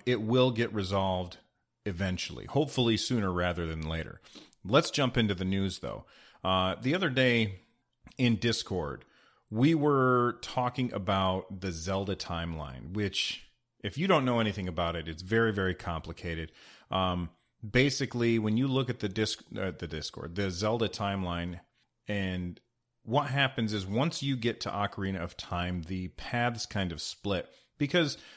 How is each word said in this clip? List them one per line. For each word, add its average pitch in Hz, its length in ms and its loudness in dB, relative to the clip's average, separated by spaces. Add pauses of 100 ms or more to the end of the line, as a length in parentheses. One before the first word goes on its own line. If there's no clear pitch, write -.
It 120 160 2
will 127 300 4
get 113 220 0
resolved 95 680 0 (460)
eventually, 90 600 -2
hopefully 131 500 2
sooner 104 340 2
rather 87 360 0
than 80 160 -4
later. 80 400 -4 (420)
Let's 117 260 4
jump 131 280 0
into 104 180 4
the 92 80 -2
news, 95 360 0
though. - 260 -8 (400)
Uh, 92 360 2
the 135 140 2
other 185 140 0
day 120 540 2 (540)
in 117 200 6
Discord, 90 680 -2 (460)
we 135 260 6
were 127 680 4
talking 123 520 -2
about 95 680 0
the 92 140 -4
Zelda 95 420 -2
timeline, 80 800 -6
which, - 560 -2 (340)
if - 140 -6
you 180 100 0
don't 160 160 4
know 123 160 4
anything 101 300 0
about 85 260 -2
it, 80 140 -6
it's 82 140 -10
very, 113 280 4
very 95 240 0
complicated. 82 800 -6 (360)
Um, 90 420 0 (380)
basically, 120 680 2
when 107 160 2
you 135 140 2
look 127 200 0
at 120 100 -6
the 104 100 -2
disc-, 104 340 -2 (140)
uh, 98 200 -2
the 85 100 -6
Discord, 80 480 -8
the 98 140 -2
Zelda 107 380 0
timeline, 90 720 -4 (480)
and 92 520 -2 (440)
what 139 240 0
happens 127 460 0
is 98 120 -2
once 131 380 0
you 139 140 0
get 117 240 -2
to - 80 -8
Ocarina 95 520 -2
of 85 140 -6
Time, 87 480 -4
the 92 260 -6
paths 120 560 -4
kind 92 280 -2
of 76 80 -10
split, - 480 -4 (280)
because 147 400 0 (200)